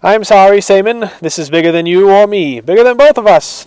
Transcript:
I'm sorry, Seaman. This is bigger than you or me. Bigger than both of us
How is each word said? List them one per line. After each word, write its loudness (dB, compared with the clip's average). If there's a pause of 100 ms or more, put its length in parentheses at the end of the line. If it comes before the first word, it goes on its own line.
I'm 0
sorry, 4
Seaman. -2 (100)
This -8
is -10
bigger -2
than -4
you 0
or 4
me. -6
Bigger 0
than 0
both 2
of -4
us 0